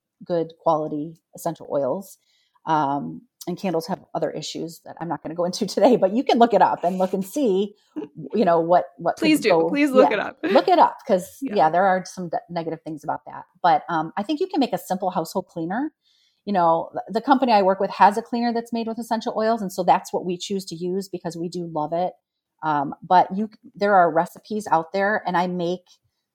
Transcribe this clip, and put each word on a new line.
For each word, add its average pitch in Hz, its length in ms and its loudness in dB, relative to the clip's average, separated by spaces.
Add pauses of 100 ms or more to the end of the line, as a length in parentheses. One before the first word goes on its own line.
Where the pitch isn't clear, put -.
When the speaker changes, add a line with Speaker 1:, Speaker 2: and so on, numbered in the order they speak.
(240)
Speaker 1:
good 165 280 -2 (100)
quality 156 580 -2 (140)
essential - 360 -8
oils. 143 480 -4 (480)
Um, 151 560 -2 (260)
and 175 100 -6
candles 165 300 -4
have - 160 -8 (100)
other 165 160 -4
issues 160 540 -10
that - 160 -18
I'm 165 80 -8
not 156 140 -6
gonna 151 120 -10
go 170 100 -2
into 185 220 -4
<laughs> - 80 -8
today, 214 220 6
but 185 160 2
you 233 100 0
can 330 160 2
look 233 160 6
it 185 80 4
up 151 220 2
and 185 140 0
look 185 140 0
and 190 120 -2
see, 208 500 0 (600)
you 220 100 2
know, 170 160 4
what, 170 240 4 (140)
what 165 180 -4
could - 60 -8
Speaker 2:
Please 311 180 4
do. 214 100 2
Speaker 1:
go, 165 180 4
Speaker 2:
Please 285 220 0
look 254 200 6
Speaker 1:
yeah, 220 40 -2
Speaker 2:
it 202 60 -2
up. - 240 -8
Speaker 1:
look 339 240 2
it 349 100 6
up - 280 4
'cause, 185 340 -2
Speaker 2:
Yeah. 208 160 -6
Speaker 1:
yeah, 160 140 4
there 175 140 2
are 185 200 0
some 180 240 -12
de-, - 100 -6 (100)
negative 165 340 -8
things 160 200 -12
about 143 240 -8
that. 135 200 -16 (160)
But, 160 260 4
um, 160 280 -4
I 202 60 -2
think 302 160 -4
you 381 80 -2
can 320 140 -2
make 240 120 0
a 180 60 -2
simple 190 320 -4
household 180 360 -4
cleaner. 190 460 -6 (520)
You 202 80 -4
know, 165 400 2
th-, - 160 -8
the 208 120 -4
company 262 320 2
I 208 100 4
work 190 180 2
with 190 100 -2
has 202 260 6
a 226 60 -2
cleaner 233 300 -2
that's 233 200 -6
made 226 140 -4
with 226 140 -8
essential 226 360 -6
oils. 220 240 0
And 185 120 -6
so 185 100 -4
that's 180 300 2
what 190 120 -4
we 180 140 -4
choose 190 280 -8
to 165 100 -12
use 180 320 -6
because 175 280 -10
we 170 120 -6
do 170 180 -8
love 160 260 -6
it. 175 200 -2 (500)
Um, 151 400 -2
but 180 340 4
you, 208 140 -4 (240)
there 202 220 2
are 175 160 8
recipes 175 560 -4
out 165 240 0
there, 202 340 0
and 180 100 0
I 180 120 2
make 180 340 -4 (520)